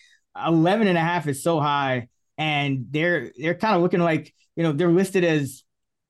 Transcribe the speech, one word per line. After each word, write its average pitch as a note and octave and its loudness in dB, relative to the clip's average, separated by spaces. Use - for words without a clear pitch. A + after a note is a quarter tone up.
eleven F3 2
and F3 2
a D#3+ 0
half E3+ -2
is C#3 -6
so E3+ 0
high, C#3 0
and C#3+ -2
they're, D3+ -2
they're E3+ -2
kinda G#3 0
looking F3 2
like, D#3+ 0
you E3 -2
know, D#3+ 0
they're E3+ 2
listed F#3 2
as D3 -2